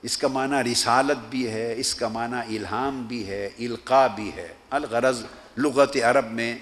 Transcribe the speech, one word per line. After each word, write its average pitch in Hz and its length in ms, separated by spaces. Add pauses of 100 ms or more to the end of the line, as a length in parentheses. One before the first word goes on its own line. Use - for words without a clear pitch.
اس - 160
کا 143 100
معنی 131 440
رسالت 131 460 (120)
بھی 127 180
ہے، 113 280
اس 131 180
کا 117 140
معنی 113 480
الہام 123 460
بھی 113 240
ہے، 101 220 (100)
القاء 120 560
بھی 104 180
ہے۔ 87 220 (160)
الغرض 127 520 (340)
لغت 139 480
عرب 120 260
میں 117 320